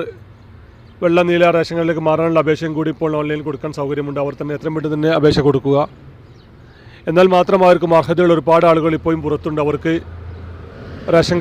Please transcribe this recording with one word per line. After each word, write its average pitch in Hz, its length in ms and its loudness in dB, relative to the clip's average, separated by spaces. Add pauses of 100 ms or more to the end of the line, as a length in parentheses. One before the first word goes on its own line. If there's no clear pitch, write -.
(1040)
വെള്ള, 170 260 2
നീല 175 280 4
റേഷൻ 165 200 -2
കാർഡിലേക്ക് 160 320 -2
മാറാനുള്ള 160 360 2
അപേക്ഷയും 156 320 -2
കൂടി 156 180 -2
ഇപ്പോൾ 156 240 -4
ഓൺലൈനിൽ 151 280 -4
കൊടുക്കാൻ 151 320 -8
സൗകര്യമുണ്ട്. 143 440 -6
അവർ 139 180 -6
തന്നെ 147 160 -8
എത്രയും 156 200 -6
പെട്ടെന്ന് 151 200 -4
തന്നെ 156 220 0
അപേക്ഷ 147 280 4
കൊടുക്കുക. 139 300 2 (1300)
എന്നാൽ 180 260 4
മാത്രമായിരിക്കും 175 600 4
അർഹതയുള്ള 170 380 2
ഒരുപാട് 165 340 4
ആളുകൾ 160 280 2
ഇപ്പോഴും 165 280 -2
പുറത്തുണ്ട്. 151 380 -4
അവർക്ക് 151 300 -2 (1200)
റേഷൻ 170 260 2